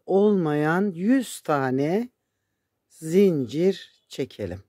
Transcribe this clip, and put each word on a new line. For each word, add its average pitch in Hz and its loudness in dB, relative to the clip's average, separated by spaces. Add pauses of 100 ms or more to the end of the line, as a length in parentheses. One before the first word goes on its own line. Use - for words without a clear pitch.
olmayan 180 2
yüz 208 -2
tane 147 -2 (800)
zincir 165 0
çekelim. 98 -8